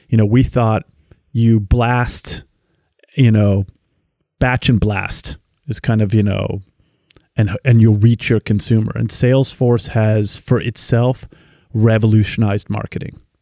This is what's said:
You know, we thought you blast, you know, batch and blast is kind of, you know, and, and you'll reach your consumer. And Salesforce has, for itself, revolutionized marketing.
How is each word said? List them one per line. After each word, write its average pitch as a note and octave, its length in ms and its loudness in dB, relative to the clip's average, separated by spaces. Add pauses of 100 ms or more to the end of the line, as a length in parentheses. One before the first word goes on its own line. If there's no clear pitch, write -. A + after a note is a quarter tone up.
You A#2 80 2
know, G#2+ 80 4
we A#2 160 4
thought A#2 420 0 (480)
you A2+ 280 2
blast, A#2+ 840 -2 (720)
you B2+ 160 4
know, G2+ 360 2 (720)
batch B2+ 300 0
and A2+ 100 4
blast - 580 -6 (300)
is - 120 -8
kind A2 220 0
of, G#2 140 0
you G#2+ 80 4
know, G2 380 -4 (760)
and, G2+ 260 0
and A#2 160 4
you'll A2 140 4
reach A2 340 2
your A2+ 120 2
consumer. A2 560 0
And A#2 140 -4
Salesforce B2+ 800 0
has, G#2+ 460 0
for - 240 -6
itself, A#2+ 680 -4 (480)
revolutionized G#2+ 960 0
marketing. - 500 -10 (200)